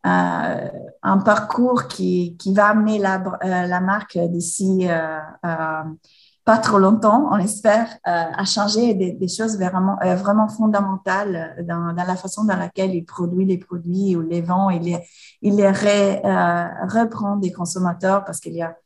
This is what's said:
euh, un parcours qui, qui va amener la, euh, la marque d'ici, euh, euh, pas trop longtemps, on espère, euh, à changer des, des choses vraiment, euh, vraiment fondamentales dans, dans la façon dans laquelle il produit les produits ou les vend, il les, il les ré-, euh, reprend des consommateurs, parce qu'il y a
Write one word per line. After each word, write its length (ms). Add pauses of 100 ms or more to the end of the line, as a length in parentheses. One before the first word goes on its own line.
euh, 600 (340)
un 180
parcours 680
qui, 500
qui 160
va 140
amener 320
la, 240 (200)
euh, 240
la 120
marque 380
d'ici, 720
euh, 280 (280)
euh, 380 (600)
pas 140
trop 200
longtemps, 540
on 60
espère, 500 (180)
euh, 180 (120)
à 80
changer 520
des, 180
des 160
choses 280
vraiment, 460
euh, 120
vraiment 340
fondamentales 1160
dans, 300
dans 80
la 140
façon 260
dans 140
laquelle 360
il 120
produit 400
les 120
produits 600
ou 40
les 200
vend, 280
il 140
les, 160 (420)
il 140
les 140
ré-, 560
euh, 400 (240)
reprend 480
des 160
consommateurs, 720
parce 160
qu'il 140
y 60
a 140 (100)